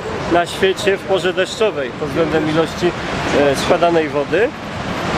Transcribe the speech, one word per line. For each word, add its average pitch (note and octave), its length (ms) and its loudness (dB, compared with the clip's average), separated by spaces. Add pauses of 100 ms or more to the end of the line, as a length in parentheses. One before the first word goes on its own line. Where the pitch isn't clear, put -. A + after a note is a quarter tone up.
(320)
na E3+ 140 4
świecie F#3+ 520 0
w - 40 -10
porze F#3 320 0
deszczowej E3+ 560 -2
pod D3 200 -6
względem D#3 400 0
ilości, D#3+ 420 0 (500)
e, C#3+ 140 4
spadanej E3+ 540 2
wody. D3 400 0 (680)